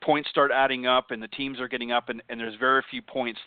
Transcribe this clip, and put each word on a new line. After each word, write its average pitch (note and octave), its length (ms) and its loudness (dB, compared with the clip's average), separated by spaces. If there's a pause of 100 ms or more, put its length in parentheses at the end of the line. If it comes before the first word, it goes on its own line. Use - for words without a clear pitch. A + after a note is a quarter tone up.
points D3 300 0
start C#3 220 4
adding C3 340 2
up, B2+ 240 4
and A2 100 -8
the A2 80 -12
teams C3+ 300 -8
are B2+ 80 -6
getting A#2+ 240 -6
up, A#2+ 180 0
and, A2+ 200 -8
and A#2 100 -10
there's A2 200 -8
very C3 300 4
few B2 140 -10
points A#2+ 440 -6